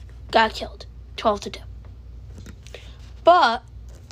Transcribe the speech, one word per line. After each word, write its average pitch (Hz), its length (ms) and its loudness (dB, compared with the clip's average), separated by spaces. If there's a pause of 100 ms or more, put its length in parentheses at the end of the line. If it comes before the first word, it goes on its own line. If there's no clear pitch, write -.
(300)
got 226 240 4
killed, - 320 -10 (320)
twelve 214 240 2
to 202 80 -10
two. - 100 -14 (1600)
But 311 420 8 (480)